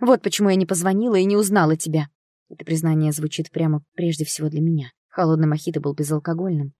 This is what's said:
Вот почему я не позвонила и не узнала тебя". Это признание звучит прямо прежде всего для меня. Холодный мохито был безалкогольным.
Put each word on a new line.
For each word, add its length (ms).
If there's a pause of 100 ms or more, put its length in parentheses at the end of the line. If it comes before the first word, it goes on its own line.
Вот 220
почему 260
я 60
не 100
позвонила 520
и 80
не 120
узнала 400
тебя". 320 (400)
Это 160
признание 480
звучит 380
прямо 340 (100)
прежде 300
всего 240
для 140
меня. 300 (160)
Холодный 400
мохито 320
был 120
безалкогольным. 880